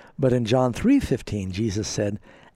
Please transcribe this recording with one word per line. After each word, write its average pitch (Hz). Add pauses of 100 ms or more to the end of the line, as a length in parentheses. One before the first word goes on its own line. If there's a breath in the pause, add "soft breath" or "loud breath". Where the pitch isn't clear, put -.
(180 loud breath)
But 135
in 123
John 127
three 262
fifteen, 104
Jesus 101
said, 104 (380 loud breath)